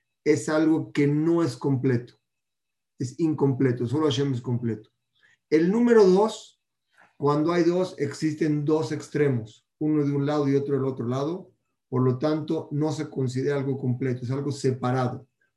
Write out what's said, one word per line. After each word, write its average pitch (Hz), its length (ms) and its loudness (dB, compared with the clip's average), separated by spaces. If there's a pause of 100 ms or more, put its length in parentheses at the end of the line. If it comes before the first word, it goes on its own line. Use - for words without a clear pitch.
(240)
es - 260 2
algo 156 420 2
que 143 140 2
no 160 380 2
es 131 120 -2
completo. 127 600 -2 (840)
Es - 220 -8
incompleto, 139 680 0
solo 143 200 -2
Hashem 139 280 0
es 120 80 -6
completo. 113 480 -6 (600)
El 165 200 4
número 226 360 6
dos, 196 560 2 (560)
cuando 151 360 0
hay 175 100 2
dos, 180 360 0
existen 151 680 -2
dos 156 260 0
extremos, 135 760 -2 (120)
uno 151 240 0
de 143 80 0
un 139 140 0
lado 147 220 0
y 139 80 2
otro 139 200 0
del 131 100 0
otro 123 220 -4
lado. 143 440 -4 (380)
Por 127 120 0
lo 127 160 2
tanto, 156 540 -2
no 151 200 0
se 151 180 -6
considera 131 480 -2
algo 135 200 -4
completo, 123 460 -4
es 117 80 -4
algo 139 200 -4
separado. 127 760 -4 (300)